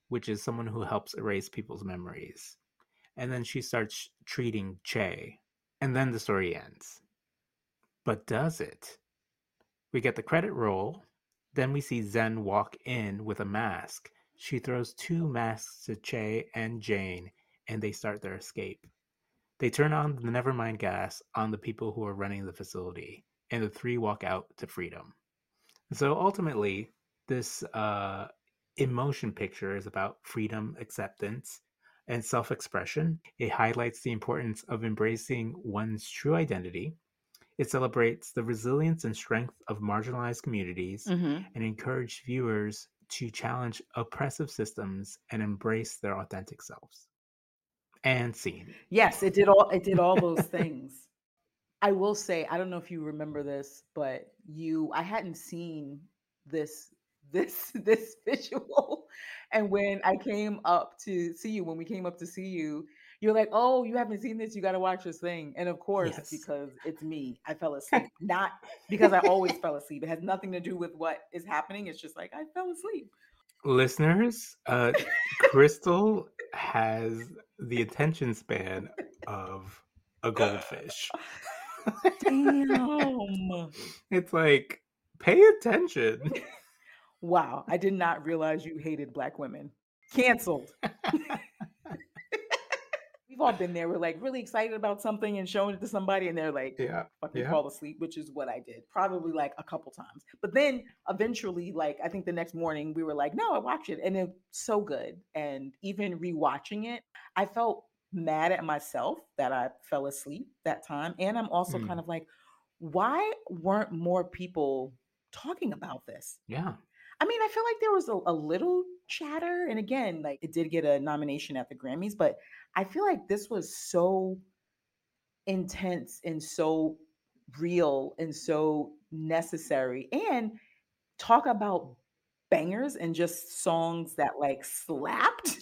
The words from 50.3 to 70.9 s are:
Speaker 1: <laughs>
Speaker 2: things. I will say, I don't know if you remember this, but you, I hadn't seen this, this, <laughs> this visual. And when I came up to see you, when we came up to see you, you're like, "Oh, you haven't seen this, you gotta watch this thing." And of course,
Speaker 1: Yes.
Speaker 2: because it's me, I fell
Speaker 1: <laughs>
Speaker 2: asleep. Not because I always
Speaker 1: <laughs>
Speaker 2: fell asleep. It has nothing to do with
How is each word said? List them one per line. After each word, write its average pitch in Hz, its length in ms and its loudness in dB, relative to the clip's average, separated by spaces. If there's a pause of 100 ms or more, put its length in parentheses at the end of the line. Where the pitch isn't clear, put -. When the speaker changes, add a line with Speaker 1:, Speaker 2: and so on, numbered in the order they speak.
Speaker 1:
<laughs> 165 60 0
Speaker 2:
things. 143 640 -4 (720)
I 202 100 8
will 196 220 4
say, 175 360 -2
I 165 80 -2
don't 185 120 -4
know 175 80 -6
if 175 120 -12
you 165 120 -8
remember 151 400 -6
this, 139 400 -8 (120)
but 135 340 -4 (180)
you, 160 480 -2
I 165 80 0
hadn't 190 340 -4
seen 151 640 -10 (460)
this, 151 420 -4 (440)
this, - 400 -2
<laughs> - 20 -4
this 220 500 2
visual. - 800 0 (460)
And 214 180 4
when 202 340 2
I 190 120 6
came 208 480 -2
up - 400 4
to 175 300 -2
see 220 160 -8
you, 208 140 -2
when 165 120 -4
we 165 80 -8
came 185 220 -6
up 175 120 -6
to 170 80 -8
see 190 200 -10
you, 160 400 -4 (340)
you're 214 120 6
like, 214 180 6
"Oh, 254 340 6
you 226 120 0
haven't 214 240 0
seen 220 160 -4
this, 220 180 -6
you 202 60 -8
gotta 185 180 2
watch 185 260 2
this 165 140 -8
thing." 165 380 -6
And 175 140 -2
of 170 100 -4
course, 190 380 2
Speaker 1:
Yes. - 120 -14
Speaker 2:
because 143 380 -6 (160)
it's - 180 -8
me, 147 440 -6
I 156 80 -6
fell 156 200 -2
Speaker 1:
<laughs> - 20 -6
Speaker 2:
asleep. 226 320 2 (120)
Not 185 300 2 (400)
because 196 240 8
I 180 60 10
always 185 320 6
Speaker 1:
<laughs> - 100 -10
Speaker 2:
fell 156 140 0
asleep. 143 260 -10
It 156 80 -4
has 165 100 -4
nothing 190 320 -2
to 180 80 -4
do 180 160 -4
with 170 180 -6